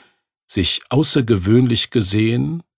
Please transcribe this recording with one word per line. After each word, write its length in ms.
sich 420
außergewöhnlich 1000
gesehen, 720